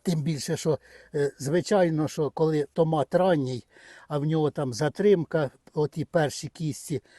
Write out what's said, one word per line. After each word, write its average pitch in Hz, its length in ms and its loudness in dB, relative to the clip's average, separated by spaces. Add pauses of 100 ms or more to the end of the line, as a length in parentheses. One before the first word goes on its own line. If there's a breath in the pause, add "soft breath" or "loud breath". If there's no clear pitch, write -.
Тим 160 200 -2
більше, 156 360 -4
що, 156 220 -2 (360 loud breath)
е, 143 240 0
звичайно, 160 680 2
що 147 220 -2
коли 156 440 0
томат 160 420 0
ранній, 147 480 2 (440 loud breath)
а 151 100 -4
в 143 80 -2
нього 156 260 2
там 135 220 -4
затримка, 156 760 2 (220)
оті 151 320 -4
перші 151 420 -2
кістці, 147 540 -6 (180 loud breath)